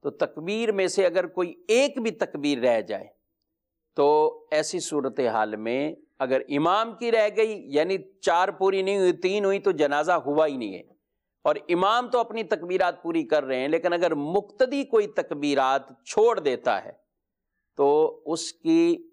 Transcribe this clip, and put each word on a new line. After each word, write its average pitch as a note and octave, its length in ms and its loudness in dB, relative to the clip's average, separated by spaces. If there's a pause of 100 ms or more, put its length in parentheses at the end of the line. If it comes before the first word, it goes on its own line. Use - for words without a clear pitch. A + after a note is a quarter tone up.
تو D3 60 -4
تکبیر G3+ 600 -4
میں F#3+ 160 0
سے F#3 180 0
اگر F3 220 0
کوئی F3+ 260 -4 (140)
ایک C4+ 320 2
بھی A3+ 120 -2
تکبیر D3 480 -2
رہ A#2 220 2
جائے G2 260 -8 (880)
تو D3+ 440 2 (120)
ایسی D#3 280 -2
صورتحال A#2 760 -2
میں A#2+ 400 -4 (240)
اگر C3 300 0
امام F#3 460 0
کی A#3 160 -4
رہ G#3+ 260 4
گئی، G#3+ 360 -2
یعنی E3+ 240 2 (240)
چار F3+ 280 2
پوری F#3+ 320 0
نہیں G3 160 0
ہوئی، F#3 160 4
تین F#3+ 320 -2
ہوئی، G3 140 0
تو G3 120 0
جنازہ D3+ 400 0
ہوا D3+ 360 2
ہی C#3 100 -4
نہیں G#2+ 160 -8
ہے، F2+ 100 -14 (600)
اور D3+ 120 0 (140)
امام G3+ 400 2
تو A#3+ 100 2
اپنی A3+ 240 -4
تکبیرات F3 600 -2
پوری E3 200 -2
کر D3+ 200 0
رہے C3 160 -2
ہیں، C3+ 80 -2
لیکن E3 260 0
اگر E3+ 200 2
مقتدی G3+ 720 -2
کوئی G#3 240 0
تکبیرات C#3 1000 -2
چھوڑ A3 340 2
دیتا A#2+ 460 0
ہے - 60 -16 (840)
تو D3 500 2
اس D#3+ 280 -6
کی E3 600 2